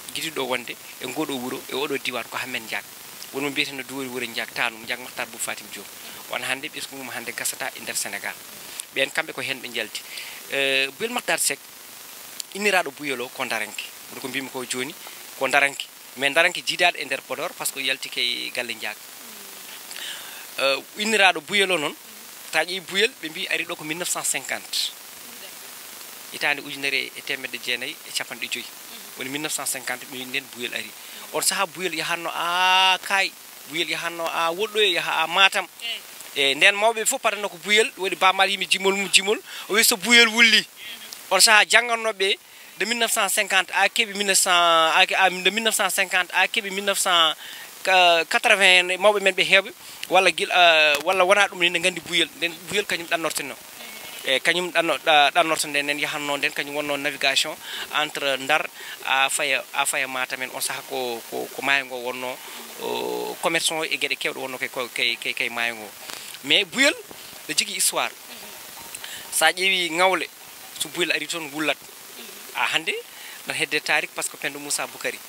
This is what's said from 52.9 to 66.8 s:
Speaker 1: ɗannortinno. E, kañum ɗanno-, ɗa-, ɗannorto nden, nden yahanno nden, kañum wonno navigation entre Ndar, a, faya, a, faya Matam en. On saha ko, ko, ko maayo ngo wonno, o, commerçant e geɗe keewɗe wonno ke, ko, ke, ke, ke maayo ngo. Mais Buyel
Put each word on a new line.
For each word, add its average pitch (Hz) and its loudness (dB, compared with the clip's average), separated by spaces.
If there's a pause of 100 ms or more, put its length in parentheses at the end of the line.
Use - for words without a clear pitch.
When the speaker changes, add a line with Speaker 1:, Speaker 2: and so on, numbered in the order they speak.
Speaker 1:
ɗannortinno. 156 -2 (720)
E, 131 2
kañum 170 2
ɗanno-, 165 2
ɗa-, 147 8
ɗannorto 160 2
nden, 143 -2
nden 147 -2
yahanno 147 -2
nden, 147 -2
kañum 143 -6
wonno 147 -2
navigation 139 0 (480)
entre 143 -2
Ndar, 147 2 (360)
a, 135 4
faya, 135 0 (120)
a, 139 0
faya 139 0
Matam 127 -4
en. 127 -6
On 131 -6
saha 135 -4
ko, 123 -4
ko, 123 -6
ko - -8
maayo 135 2
ngo 127 -10
wonno, 127 -6 (440)
o, 123 -4
commerçant 165 0
e 147 -4
geɗe 135 -2
keewɗe 139 -6
wonno 131 -6
ke, 127 -6
ko, 123 -4
ke, 117 -2
ke, 127 -6
ke 127 -4
maayo 117 -2
ngo. 107 -12 (560)
Mais 165 4
Buyel 254 2 (540)